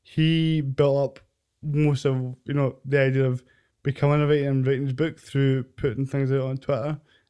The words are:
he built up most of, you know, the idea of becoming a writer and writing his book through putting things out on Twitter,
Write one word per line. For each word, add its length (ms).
he 580
built 560
up 80
most 440
of, 100
you 80
know, 320
the 140
idea 260
of 180
becoming 380
a 60
writer 220
and 160
writing 200
his 80
book 260
through 440
putting 420
things 260
out 100
on 160
Twitter, 400